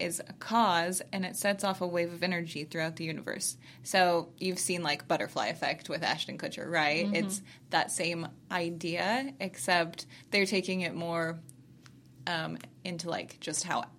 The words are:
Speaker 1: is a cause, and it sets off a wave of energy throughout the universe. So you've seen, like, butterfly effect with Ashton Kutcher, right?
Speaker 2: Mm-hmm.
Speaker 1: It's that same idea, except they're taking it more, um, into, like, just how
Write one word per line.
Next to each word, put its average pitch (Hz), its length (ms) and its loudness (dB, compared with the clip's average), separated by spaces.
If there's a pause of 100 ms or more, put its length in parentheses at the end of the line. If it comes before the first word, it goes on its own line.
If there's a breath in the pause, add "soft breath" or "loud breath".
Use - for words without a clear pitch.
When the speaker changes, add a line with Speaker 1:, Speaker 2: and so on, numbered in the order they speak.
Speaker 1:
is 175 180 -2
a - 140 -12
cause, 185 640 2 (140)
and 190 120 -2
it 180 100 -8
sets 202 280 0
off 190 180 0
a 180 60 0
wave 175 240 0
of 170 120 -4
energy 170 400 -2
throughout 160 320 -2
the - 80 -6
universe. - 520 -4 (280 loud breath)
So 180 460 6 (100)
you've 185 180 0
seen, 175 240 0
like, 151 260 -2
butterfly 147 400 2
effect 139 420 -2
with 151 120 -2
Ashton - 380 -2
Kutcher, - 280 -6
right? 156 380 2
Speaker 2:
Mm-hmm. 202 100 0
Speaker 1:
It's 190 280 0 (260 loud breath)
that - 220 2
same 165 360 -2 (220)
idea, 175 920 -2
except 175 680 0 (240 loud breath)
they're 196 160 6
taking 190 340 0
it 170 140 -2
more, 165 440 -2 (840)
um, 165 320 -2 (260)
into, 170 280 -4
like, - 300 -6
just - 240 -2
how 160 180 0 (160)